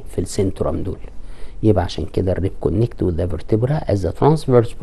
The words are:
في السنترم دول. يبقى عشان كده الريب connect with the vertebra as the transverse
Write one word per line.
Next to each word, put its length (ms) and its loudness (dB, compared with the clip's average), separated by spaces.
في 100 -4
السنترم 640 -2
دول. 160 -4
يبقى 220 4
عشان 200 -4
كده 280 0
الريب 200 0
connect 380 0
with 120 2
the 160 0
vertebra 560 0
as 100 2
the 220 -2
transverse 520 4